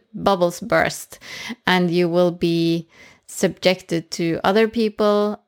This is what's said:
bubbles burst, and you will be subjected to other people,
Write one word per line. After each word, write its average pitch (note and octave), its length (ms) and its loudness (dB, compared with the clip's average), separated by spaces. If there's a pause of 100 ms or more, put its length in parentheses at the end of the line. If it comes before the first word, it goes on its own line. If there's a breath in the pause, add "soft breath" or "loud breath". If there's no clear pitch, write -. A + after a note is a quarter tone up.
(140)
bubbles F3 460 0
burst, - 600 -2 (480 loud breath)
and F3+ 240 2
you F3 160 2
will F3 240 2
be E3+ 560 0 (400 soft breath)
subjected F#3 840 -2
to E3 320 -2
other G#3+ 240 4
people, G#3 800 0